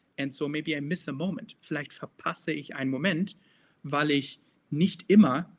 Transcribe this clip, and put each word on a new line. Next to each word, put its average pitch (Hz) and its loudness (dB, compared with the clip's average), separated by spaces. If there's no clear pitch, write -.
and 135 -4
so 143 -4
maybe 151 -4
I 143 -4
miss 156 -6
a 143 -6
moment. 160 -6
Vielleicht 147 -8
verpasse - -6
ich 147 -8
einen 131 -2
Moment, 170 0
weil 147 0
ich 139 0
nicht 165 0
immer 175 6